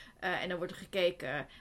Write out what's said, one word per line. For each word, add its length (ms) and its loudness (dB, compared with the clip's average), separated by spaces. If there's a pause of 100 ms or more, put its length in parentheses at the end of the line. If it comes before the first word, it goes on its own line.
(200)
Eh, 240 0
en 60 0
dan 80 0
wordt 140 -2
er 80 -10
gekeken: 680 2 (140)